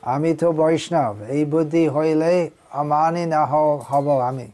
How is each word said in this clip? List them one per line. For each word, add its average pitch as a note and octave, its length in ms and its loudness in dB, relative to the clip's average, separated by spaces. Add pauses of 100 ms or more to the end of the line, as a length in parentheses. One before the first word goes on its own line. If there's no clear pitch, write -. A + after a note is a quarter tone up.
আমি D3+ 340 0
তো E3+ 160 2
বৈষ্ণব, D#3 640 0 (120)
এই C#3+ 180 0
বুদ্ধি D#3 440 2
হইলে D#3 600 0 (220)
অমানি D#3 540 0
না D#3 200 0
হ-, D3 320 2
হব C#3 420 0
আমি। B2 340 -4